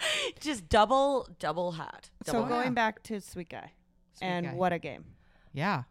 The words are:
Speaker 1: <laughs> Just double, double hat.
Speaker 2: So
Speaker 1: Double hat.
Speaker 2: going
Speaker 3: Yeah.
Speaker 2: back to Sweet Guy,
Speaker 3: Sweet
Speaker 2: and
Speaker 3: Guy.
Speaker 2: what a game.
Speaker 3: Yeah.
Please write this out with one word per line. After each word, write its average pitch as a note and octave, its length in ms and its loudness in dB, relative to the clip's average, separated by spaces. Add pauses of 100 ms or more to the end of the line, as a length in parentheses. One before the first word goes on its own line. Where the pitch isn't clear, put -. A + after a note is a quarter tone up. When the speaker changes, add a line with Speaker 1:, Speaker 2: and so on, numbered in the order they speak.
Speaker 1:
<laughs> D5 340 -2
Just A3 280 -4
double, B3+ 580 6 (120)
double F3 340 -2
hat. - 380 -12 (140)
Speaker 2:
So - 80 -2
Speaker 1:
Double A3+ 120 2
hat. B3+ 60 -2
Speaker 2:
going A#3+ 180 2
Speaker 3:
Yeah. - 20 0
Speaker 2:
back A3+ 340 0
to G#3+ 180 -6
Sweet - 280 -12
Guy, - 220 -14 (420)
Speaker 3:
Sweet - 120 -6
Speaker 2:
and F3 200 -2
Speaker 3:
Guy. C3 80 -6
Speaker 2:
what F3+ 180 2
a E3+ 60 -2
game. D3 260 -10 (500)
Speaker 3:
Yeah. D3 360 -2